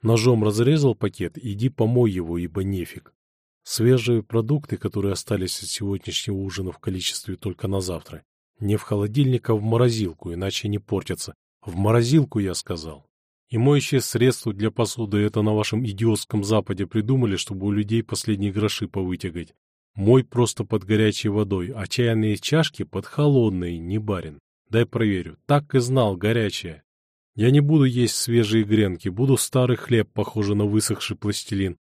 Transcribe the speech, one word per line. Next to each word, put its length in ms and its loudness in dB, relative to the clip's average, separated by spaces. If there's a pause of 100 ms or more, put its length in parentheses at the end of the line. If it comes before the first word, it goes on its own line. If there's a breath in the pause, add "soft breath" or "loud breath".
Ножом 400 4
разрезал 520 2
пакет, 420 -6
иди 320 -4
помой 420 2
его, 280 -4
ибо 260 -4
нефиг. 500 -8 (480)
Свежие 600 2
продукты, 560 -2
которые 340 -2
остались 500 -4
от 60 -12
сегодняшнего 720 -6
ужина 340 -6
в 60 -16
количестве 580 -8
только 320 -6
на 120 -2
завтра, 440 -10 (340)
не 180 0
в 60 -4
холодильник, 680 0
а 40 6
в 80 0
морозилку, 720 0
иначе 360 -4
не 100 -2
портятся. 560 -6 (300)
В 120 -10
морозилку, 600 2
я 160 -2
сказал. 520 -10 (420)
И 100 -2
моющее 420 2
средство 520 0
для 180 -2
посуды — 480 -2
это 240 0
на 100 2
вашем 320 0
идиотском 600 -2
Западе 420 0
придумали, 500 0
чтобы 300 -6
у 60 0
людей 300 0
последние 500 -4
гроши 340 -2
повытягать. 680 -6 (400)
Мой 300 4
просто 400 -2
под 200 -4
горячей 460 2
водой, 440 -2
а 140 -10
чайные 480 0
чашки 480 -2
под 220 -8
холодной, 720 2
не 200 -4
барин. 400 -6 (300)
Дай 180 2
проверю. 500 -2 (100)
Так 280 2
и 60 6
знал, 360 2
горячая. 680 -2 (500)
Я 160 4
не 100 8
буду 240 6
есть 300 2
свежие 480 2
гренки, 460 2
буду 280 2
старый 400 0
хлеб, 360 0
похожий 420 -2
на 100 2
высохший 520 -2
пластилин. 640 -4